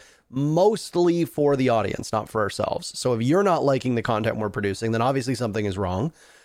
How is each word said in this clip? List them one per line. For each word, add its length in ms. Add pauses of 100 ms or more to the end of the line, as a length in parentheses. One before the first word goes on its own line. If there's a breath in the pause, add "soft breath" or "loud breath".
(300 loud breath)
mostly 920
for 320
the 120
audience, 420
not 180
for 120
ourselves. 580
So 140
if 100
you're 220
not 200
liking 300
the 80
content 360
we're 100
producing, 440
then 100
obviously 320
something 320
is 120
wrong. 340 (320 loud breath)